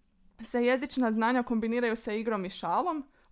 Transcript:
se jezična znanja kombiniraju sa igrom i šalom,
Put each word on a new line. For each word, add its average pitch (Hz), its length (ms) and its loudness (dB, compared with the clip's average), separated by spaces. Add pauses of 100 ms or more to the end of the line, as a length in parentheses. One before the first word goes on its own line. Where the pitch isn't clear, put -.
(420)
se 240 240 0
jezična 254 460 2
znanja 233 320 2
kombiniraju 233 520 0
sa 226 180 -6
igrom 214 320 -2
i 185 40 -8
šalom, 262 580 -2 (240)